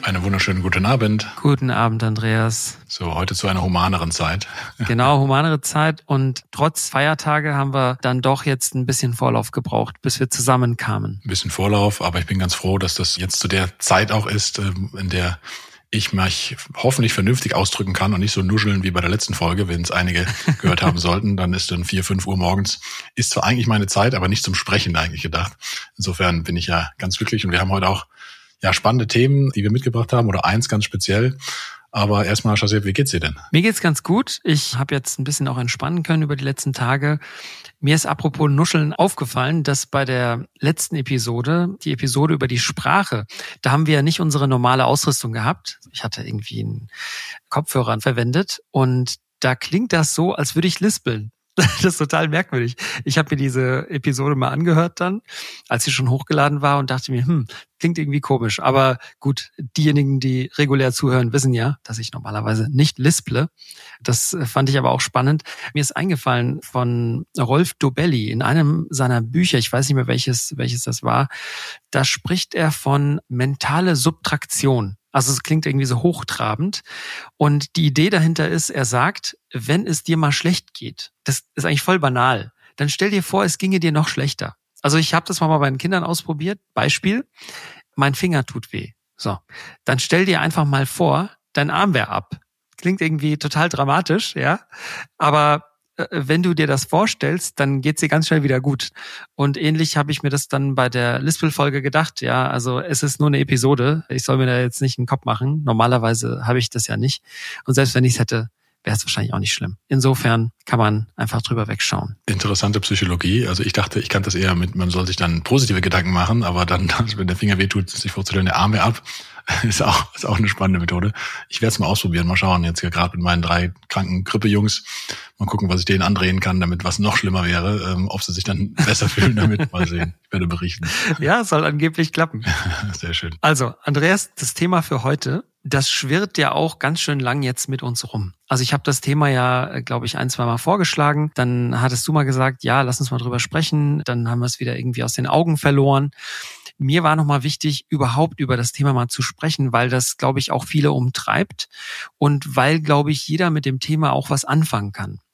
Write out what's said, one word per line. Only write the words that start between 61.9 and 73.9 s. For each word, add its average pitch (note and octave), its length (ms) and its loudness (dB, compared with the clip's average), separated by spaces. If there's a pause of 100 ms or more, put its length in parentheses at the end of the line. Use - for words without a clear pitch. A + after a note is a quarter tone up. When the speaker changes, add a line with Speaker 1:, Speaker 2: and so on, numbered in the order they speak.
Speaker 2:
ich A2 140 -10
normalerweise G#2+ 580 -2
nicht C#3+ 280 2
lisple. C3+ 500 0 (520)
Das, - 320 0
äh, E3 120 -4
fand C3+ 240 2
ich C#3 80 2
aber B2+ 140 2
auch B2+ 100 0
spannend. C#3 420 2 (300)
Mir D3 80 0
ist - 140 -2
eingefallen C3+ 640 0
von A#2+ 640 -2 (120)
Rolf C#3 380 2
Dobelli C3+ 540 0
in A2+ 120 -2
einem D3+ 480 2
seiner B2+ 320 2
Bücher, C#3+ 360 2
ich A2+ 140 0
weiß C3 160 0
nicht C#3+ 80 2
mehr, B2+ 120 2
welches, B2 500 -2
welches B2 260 -2
das B2 200 -6
war, B2 240 2 (640)
da C3+ 140 2
spricht - 500 -2
er D#3 160 2
von C#3+ 560 0
mentale C#3 680 0